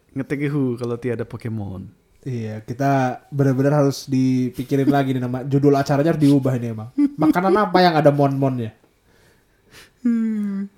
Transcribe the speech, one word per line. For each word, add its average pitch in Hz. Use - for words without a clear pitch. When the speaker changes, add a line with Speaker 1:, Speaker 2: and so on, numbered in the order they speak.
Speaker 1:
ngetegehu 139
kalau 120
tiada 117
Pokemon. 104
Speaker 2:
Iya, 110
kita 131
benar-benar 139
harus 139
dipikirin 131
lagi 139
nih 127
nama, 127
judul 139
acaranya 143
harus 151
diubah 139
ini 120
emang. 110
Makanan 180
apa 180
yang 180
ada 151
mon-monnya? 135
Speaker 1:
Hmm. 214